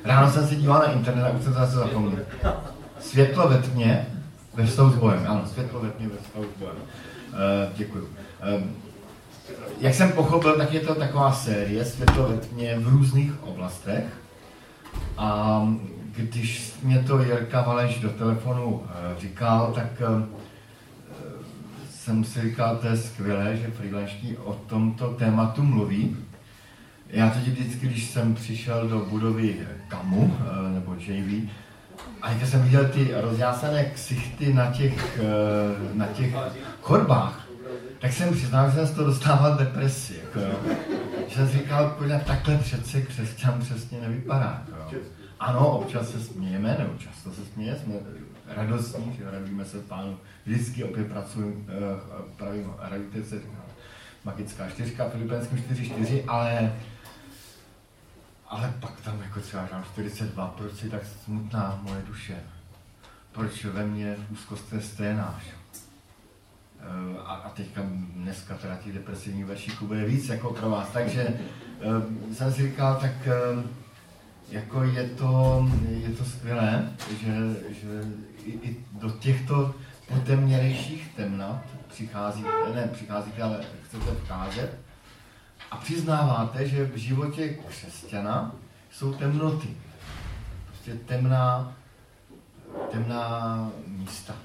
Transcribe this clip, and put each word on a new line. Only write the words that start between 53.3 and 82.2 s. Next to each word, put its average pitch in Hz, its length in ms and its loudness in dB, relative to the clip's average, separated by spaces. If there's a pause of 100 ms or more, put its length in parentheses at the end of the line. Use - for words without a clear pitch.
magická 98 460 -8
čtyřka, 117 380 -4
Filipenským 117 500 -4
čtyři 120 320 -4
čtyři, 110 340 0
ale, 117 500 0 (1700)
ale 110 320 -4
pak - 200 -12
tam 107 220 -8
jako 98 180 -8
třeba 98 240 -8
říkám, 92 200 -8
„Čtyřicet 104 500 -6
dva, 92 240 -6
proč 104 240 -10
je 107 80 -6
tak 107 120 -6 (220)
smutná 107 580 -4
moje 98 200 -6
duše? - 340 -12 (960)
Proč 110 320 -6
ve 104 220 -4
mně 104 300 -4 (140)
úzkostné 107 500 -10
scénář?“ 104 640 -4 (1400)
Eh, 90 440 -8
a, 90 80 -10
a 90 180 -10
teďka 98 320 -10 (320)
dneska 95 400 -10
teda 92 220 -8
těch 101 160 -12
depresivních 98 520 -8
veršíků 101 420 -8
bude 107 180 -2
víc 127 240 2
jako 113 240 -4
pro 110 180 -2
vás. 101 200 -2
Takže, 120 440 0 (460)
eh, 110 540 -2
jsem 131 180 0
si 135 100 0
říkal, 135 380 2
tak, 135 120 0 (140)
eh, 123 360 0 (880)
jako 110 320 -4
je 127 260 0
to, 131 560 4 (240)
je 117 200 -2
to 117 160 -4
skvělé, 110 680 -2 (280)
že, 110 120 -2 (420)
že 104 300 -10 (400)
i, 110 60 -8
i 117 260 -8 (160)
do 107 180 -6
těchto 135 640 0 (340)
potemnělejších 131 1080 2
temnat 98 460 -6 (260)
přicházíte, 104 600 -6 (260)